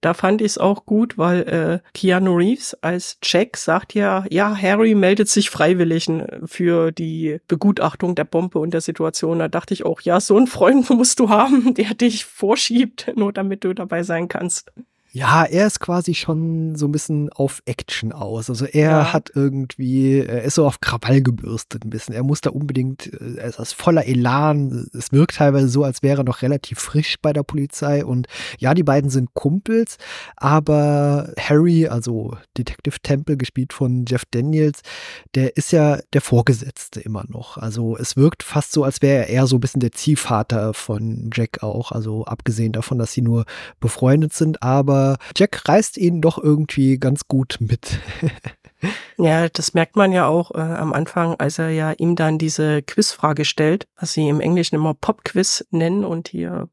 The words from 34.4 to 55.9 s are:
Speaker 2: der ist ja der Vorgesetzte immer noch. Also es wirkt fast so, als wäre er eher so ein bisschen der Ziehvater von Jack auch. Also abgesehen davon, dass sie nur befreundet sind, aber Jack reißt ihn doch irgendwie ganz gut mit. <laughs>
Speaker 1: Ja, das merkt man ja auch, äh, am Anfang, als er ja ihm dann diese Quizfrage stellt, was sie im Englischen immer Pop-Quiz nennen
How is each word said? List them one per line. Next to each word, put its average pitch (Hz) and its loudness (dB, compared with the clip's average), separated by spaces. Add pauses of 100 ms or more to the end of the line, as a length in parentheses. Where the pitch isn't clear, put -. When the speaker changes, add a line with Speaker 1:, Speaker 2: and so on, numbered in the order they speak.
Speaker 2:
der 131 0
ist - -2
ja 147 4 (120)
der 143 4
Vorgesetzte 120 0
immer 107 -8
noch. - -14
Also 113 -4
es 113 -4
wirkt 143 4
fast - -4
so, 151 2
als 135 0
wäre 139 4
er - -4
eher 127 4
so 131 4
ein 120 4
bisschen 131 -2
der 120 0
Ziehvater 110 0
von 110 -6
Jack - -4
auch. 107 -4
Also 110 -4
abgesehen 110 -2
davon, 113 -4
dass 113 -2
sie 127 -2
nur 117 2 (340)
befreundet 135 2
sind, 156 -2
aber 135 2 (300)
Jack - 0
reißt 202 2
ihn 175 2
doch 160 2
irgendwie 147 2
ganz 131 -2
gut 131 -2
mit. 117 -4 (220)
<laughs> - -2 (760)
Speaker 1:
Ja, 165 2
das - -6
merkt 165 0
man 196 4
ja 180 2
auch, 170 0
äh, - -6
am 160 -4
Anfang, 165 -2
als - -4
er 160 -2
ja 156 -2
ihm 170 0
dann 156 0
diese 156 0
Quizfrage 151 -2
stellt, 160 0 (100)
was 165 -6
sie 151 0
im 147 2
Englischen 170 0
immer 156 0
Pop-Quiz - -2
nennen 175 0